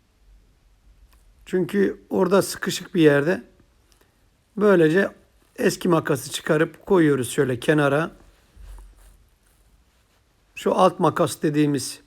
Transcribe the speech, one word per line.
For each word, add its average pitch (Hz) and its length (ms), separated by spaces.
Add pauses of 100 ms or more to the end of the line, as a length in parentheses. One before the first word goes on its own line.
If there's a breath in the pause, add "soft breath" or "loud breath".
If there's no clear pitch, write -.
(1500)
çünkü 196 540 (100)
orada 190 320
sıkışık - 520
bir 175 80
yerde, 151 400 (1120)
böylece 190 540 (460)
eski 196 320
makası 151 420
çıkarıp 160 560
koyuyoruz 147 440
şöyle 127 300
kenara. 151 500 (2500)
Şu - 200
alt 185 260
makas 160 420
dediğimiz 147 640